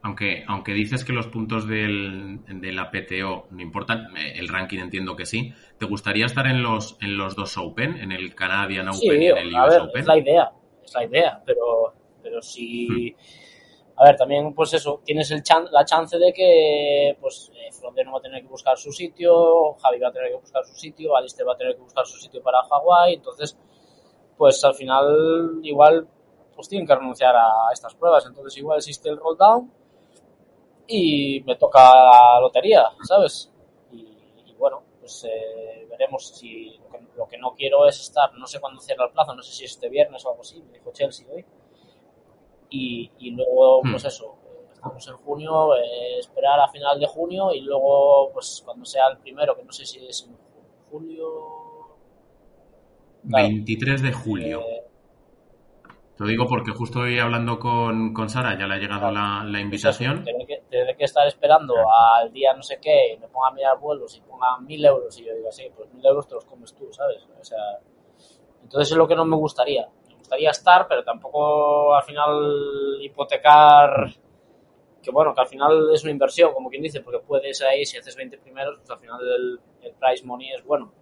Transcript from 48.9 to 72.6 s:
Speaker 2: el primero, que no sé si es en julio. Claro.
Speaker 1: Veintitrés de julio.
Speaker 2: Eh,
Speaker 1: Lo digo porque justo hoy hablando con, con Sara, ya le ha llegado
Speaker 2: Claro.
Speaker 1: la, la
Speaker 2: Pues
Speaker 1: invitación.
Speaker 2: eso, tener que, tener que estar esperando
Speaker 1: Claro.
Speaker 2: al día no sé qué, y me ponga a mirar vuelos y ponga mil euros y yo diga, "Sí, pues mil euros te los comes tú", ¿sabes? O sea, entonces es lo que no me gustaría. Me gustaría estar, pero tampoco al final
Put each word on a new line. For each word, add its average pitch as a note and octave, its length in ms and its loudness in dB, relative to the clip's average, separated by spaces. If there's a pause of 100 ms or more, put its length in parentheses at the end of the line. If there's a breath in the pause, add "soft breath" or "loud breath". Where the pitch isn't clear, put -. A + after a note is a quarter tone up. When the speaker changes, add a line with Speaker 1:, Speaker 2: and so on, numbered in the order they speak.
Speaker 2:
el C3+ 100 -4
primero, C#3 380 -4
que B2 80 -20
no - 80 -20
sé C#3 120 -18
si B2+ 220 -20
es B2 220 -16
en A#2+ 80 -20 (520)
julio. D#3+ 400 -16 (2000)
Claro. C3 180 2
Speaker 1:
Veintitrés A2 560 -4
de C3 100 -4
julio. A2 480 -8
Speaker 2:
Eh, A#2 240 -12 (1300)
Speaker 1:
Lo G2+ 80 -8
digo A2+ 200 -2
porque B2 240 -6
justo A#2 300 -8
hoy B2 180 -4
hablando A#2 400 -4
con, A2+ 560 -4
con A2 140 -8
Sara, A2+ 280 -4
ya G2 100 -8
le G2 80 -6
ha G2+ 40 -6
llegado G2+ 220 -8 (100)
Speaker 2:
Claro. G#2 40 -8
Speaker 1:
la, G#2 300 -6
la G#2+ 80 -12
Speaker 2:
Pues G#2 100 -6
Speaker 1:
invitación. B2 540 -4
Speaker 2:
eso, - 80 -14
tener A#2+ 220 -10
que, C#3+ 240 -14
tener B2+ 260 -4
que C#3+ 80 -4
estar C#3+ 220 2
esperando C#3+ 480 0
Speaker 1:
Claro. A2+ 140 2 (320)
Speaker 2:
al A#2 120 -4
día C3+ 220 0
no C3+ 80 -10
sé C3+ 180 -12
qué, C#3 340 2
y A2+ 40 -18
me A2+ 80 -20
ponga C3 220 -2
a C3 40 -2
mirar C3+ 280 -2
vuelos C#3+ 360 -8
y - 40 -20
ponga B2+ 400 -6
mil D3 240 -8
euros B2 340 2
y A#2 60 -20
yo A2+ 100 -12
diga, A2+ 160 -10
"Sí, C3 140 -20 (100)
pues - 180 -20
mil B2+ 140 -20
euros C#3 220 2
te C3+ 60 -18
los A2+ 100 -14
comes A#2+ 300 -20
tú", A2 180 -20
¿sabes? C3+ 340 -8 (140)
O - 40 -20
sea, G#2 360 -12 (840 soft breath)
entonces C#3+ 300 -4
es E3 40 0
lo D#3+ 120 4
que E3 80 2
no E3 80 0
me D#3+ 120 0
gustaría. C#3+ 520 -4 (200)
Me - 80 -20
gustaría D3 340 -2
estar, F3+ 380 4
pero B2+ 140 -2
tampoco D3 920 0
al C#3+ 80 4
final C#3+ 1000 -4